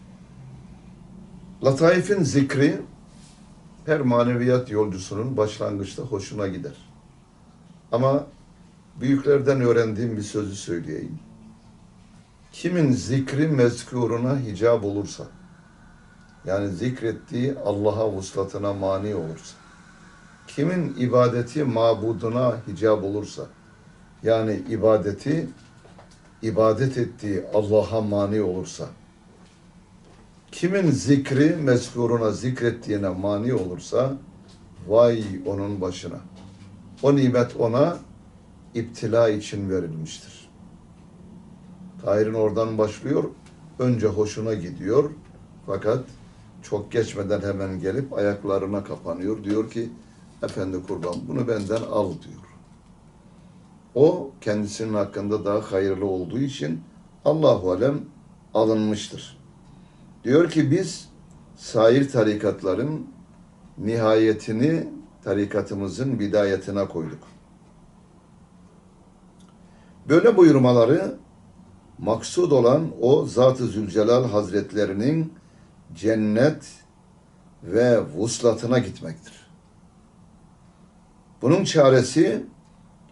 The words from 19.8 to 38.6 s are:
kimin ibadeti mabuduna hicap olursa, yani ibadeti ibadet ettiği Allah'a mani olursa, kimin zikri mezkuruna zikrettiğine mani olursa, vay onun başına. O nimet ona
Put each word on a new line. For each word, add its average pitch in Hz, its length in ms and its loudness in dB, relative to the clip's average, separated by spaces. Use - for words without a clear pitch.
kimin 165 520 -2
ibadeti 123 640 2
mabuduna 113 920 0
hicap 101 360 2
olursa, 101 420 -8
yani 110 480 0
ibadeti 107 800 0
ibadet 110 560 2
ettiği 101 460 -4
Allah'a 104 460 2
mani 104 420 0
olursa, 92 440 -6
kimin 185 380 0
zikri 139 640 2
mezkuruna 120 720 0
zikrettiğine 107 800 -4
mani 101 460 -2
olursa, 107 640 -2
vay 113 360 4
onun 98 340 -4
başına. 90 380 -8
O 143 140 6
nimet 123 400 2
ona 135 400 2